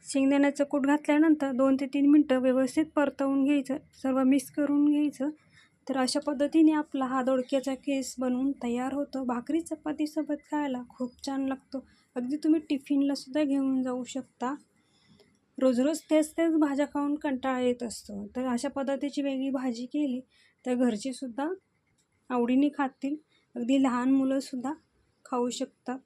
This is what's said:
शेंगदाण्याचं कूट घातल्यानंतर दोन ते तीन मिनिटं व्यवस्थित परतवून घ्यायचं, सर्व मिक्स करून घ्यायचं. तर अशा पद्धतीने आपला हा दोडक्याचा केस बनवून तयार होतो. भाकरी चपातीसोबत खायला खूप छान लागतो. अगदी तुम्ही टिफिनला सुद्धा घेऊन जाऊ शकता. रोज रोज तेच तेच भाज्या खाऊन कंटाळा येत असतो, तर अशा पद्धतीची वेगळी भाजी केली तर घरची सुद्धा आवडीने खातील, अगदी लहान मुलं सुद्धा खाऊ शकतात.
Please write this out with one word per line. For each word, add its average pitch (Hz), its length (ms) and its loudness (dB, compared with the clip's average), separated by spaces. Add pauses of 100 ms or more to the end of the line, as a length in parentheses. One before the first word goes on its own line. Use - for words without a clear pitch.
शेंगदाण्याचं 277 580 2
कूट 285 220 -2
घातल्यानंतर 294 640 4
दोन 269 240 4
ते 269 100 -2
तीन 285 260 2
मिनिटं 294 280 6
व्यवस्थित 262 460 2 (100)
परतवून 277 480 0
घ्यायचं, 277 340 0 (160)
सर्व 269 300 -2
मिक्स 262 280 2
करून 285 340 2
घ्यायचं. 294 440 0 (580)
तर 262 100 -4
अशा 254 220 0
पद्धतीने 294 520 2
आपला 302 340 -2
हा 262 160 -2
दोडक्याचा 262 540 0
केस 269 440 -4
बनवून 254 320 -2 (120)
तयार 247 300 -4
होतो. 277 320 -6
भाकरी 247 360 -4
चपातीसोबत 302 920 -6
खायला 285 380 -4
खूप - 360 -10
छान 269 220 -4
लागतो. 269 360 -8 (320)
अगदी 254 220 -4
तुम्ही 311 220 2 (100)
टिफिनला 277 460 0
सुद्धा 277 280 -4
घेऊन 269 400 0
जाऊ 254 220 -4
शकता. 254 480 -6 (1040)
रोज 254 220 4
रोज 302 300 0
तेच 311 220 4
तेच 330 280 0
भाज्या 285 260 2
खाऊन 285 300 -2
कंटाळा 262 440 -4
येत 247 240 0
असतो, 208 420 -10 (100)
तर 254 120 -4
अशा 247 220 -2
पद्धतीची 277 520 -4
वेगळी 269 280 -2
भाजी 254 360 -4
केली 269 340 -4 (460)
तर 254 100 0
घरची 247 380 -2
सुद्धा 262 340 -8 (840)
आवडीने 254 400 2
खातील, 277 460 -6 (400)
अगदी 247 280 2
लहान 247 280 2
मुलं 269 300 2
सुद्धा 247 320 -6 (520)
खाऊ 247 260 -2
शकतात. 254 540 -8